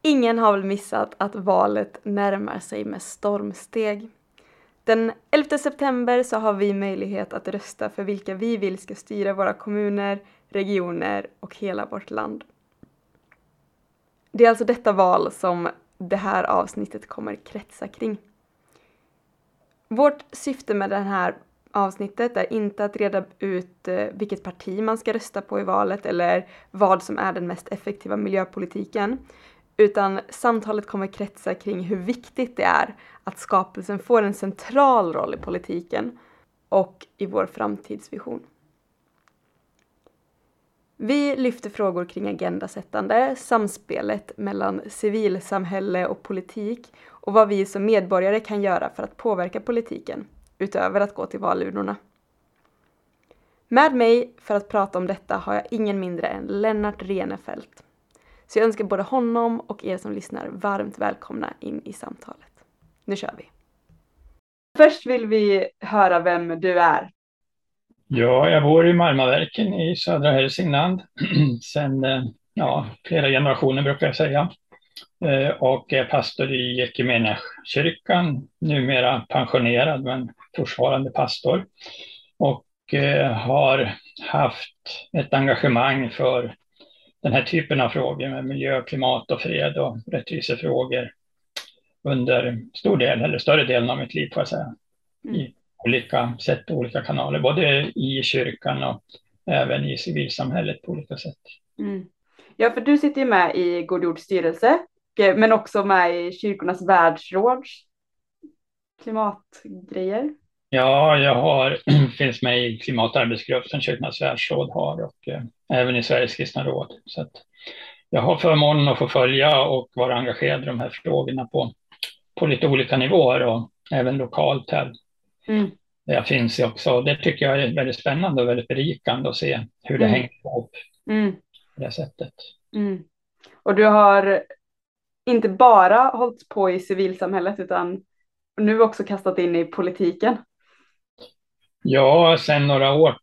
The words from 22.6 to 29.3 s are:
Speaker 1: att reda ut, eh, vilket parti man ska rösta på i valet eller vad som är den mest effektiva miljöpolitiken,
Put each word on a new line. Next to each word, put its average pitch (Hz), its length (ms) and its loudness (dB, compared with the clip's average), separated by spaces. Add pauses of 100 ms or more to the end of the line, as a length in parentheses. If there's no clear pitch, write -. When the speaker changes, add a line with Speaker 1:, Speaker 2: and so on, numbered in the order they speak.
Speaker 1:
att 208 100 -8
reda 196 300 -2 (140)
ut, 185 480 -8
eh, 190 260 -2
vilket 202 300 -8
parti 185 400 -10
man 220 140 -2
ska 226 160 -4
rösta 220 280 -8
på 202 180 -6
i 202 40 -4
valet 196 420 -2
eller 180 420 0 (240)
vad 190 320 2
som - 140 -8
är 190 160 -2
den 175 140 -6
mest 180 200 -10
effektiva 202 500 -8
miljöpolitiken, 202 1000 -6 (580)